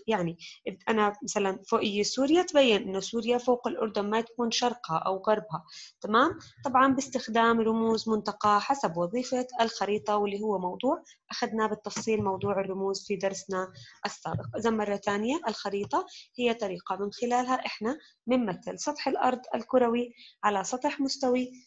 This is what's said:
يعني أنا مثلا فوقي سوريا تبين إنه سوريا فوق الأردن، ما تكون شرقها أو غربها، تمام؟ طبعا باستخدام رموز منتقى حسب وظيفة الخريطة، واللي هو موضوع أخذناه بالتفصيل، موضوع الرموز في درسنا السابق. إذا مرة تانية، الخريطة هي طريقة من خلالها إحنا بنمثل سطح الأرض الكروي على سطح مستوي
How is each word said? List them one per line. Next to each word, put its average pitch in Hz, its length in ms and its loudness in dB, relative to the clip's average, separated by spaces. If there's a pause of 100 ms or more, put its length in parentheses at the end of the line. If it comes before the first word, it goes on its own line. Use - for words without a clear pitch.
يعني 175 320 0 (500)
أنا 214 240 2 (100)
مثلا 196 460 -2
فوقي 214 360 2
سوريا 285 380 4
تبين 269 400 4
إنه 190 180 -2
سوريا 233 380 0
فوق 240 300 0
الأردن، 208 420 -2
ما 220 100 2
تكون 233 300 -2
شرقها 226 560 -2
أو 190 220 -2
غربها، 208 360 0 (360)
تمام؟ 240 380 4 (260)
طبعا 262 300 6
باستخدام 233 640 2
رموز 226 480 2
منتقى 208 520 2
حسب 202 360 -2
وظيفة 247 500 -2 (140)
الخريطة، 208 560 0
واللي 202 260 0
هو 208 160 0
موضوع 190 440 -2 (280)
أخذناه 220 360 -2
بالتفصيل، 214 580 -2
موضوع 196 360 0
الرموز 190 460 -4
في 202 100 -2
درسنا 190 560 -4 (340)
السابق. 165 380 -6 (120)
إذا 220 140 0
مرة 208 260 0
تانية، 208 520 -2
الخريطة 208 580 -4 (320)
هي 240 160 2
طريقة 190 420 -6
من 202 160 -4
خلالها 247 540 0
إحنا 240 320 -4 (280)
بنمثل 190 520 0
سطح 294 300 -4
الأرض 254 320 2 (140)
الكروي 240 580 2 (320)
على 202 200 2
سطح 285 360 -4
مستوي 254 520 0 (140)